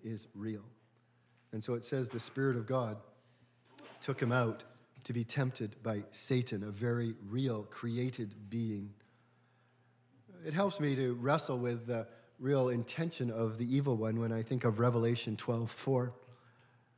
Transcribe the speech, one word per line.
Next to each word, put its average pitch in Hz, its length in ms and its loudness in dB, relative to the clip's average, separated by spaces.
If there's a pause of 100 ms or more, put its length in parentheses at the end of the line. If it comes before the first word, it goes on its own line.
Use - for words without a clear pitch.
is 110 300 -8
real. 104 320 -6 (880)
And 110 100 -6
so 123 120 -2
it 117 100 -6
says 131 240 -2
the 117 100 -4
Spirit 135 380 0
of 113 80 -4
God 117 320 0 (1040)
took - 200 -2
him 123 120 4
out 117 320 2 (400)
to 117 80 -4
be 117 100 0
tempted 123 580 -2
by 107 300 -2
Satan, 120 520 0
a 107 80 -6
very 117 440 0 (140)
real 120 340 0
created 117 840 -4
being. 104 440 -4 (1500)
It 160 100 -4
helps 190 280 2
me 139 140 4
to 127 180 2
wrestle 131 460 2
with 120 260 0
the 113 220 -2 (320)
real 131 280 4
intention 123 640 -2
of 113 260 0
the 120 160 0
evil 139 220 4
one 110 240 2
when 113 140 0
I 113 80 0
think 123 240 0
of 110 140 4
Revelation 117 580 4
twelve 117 340 -2
four. 123 420 0 (840)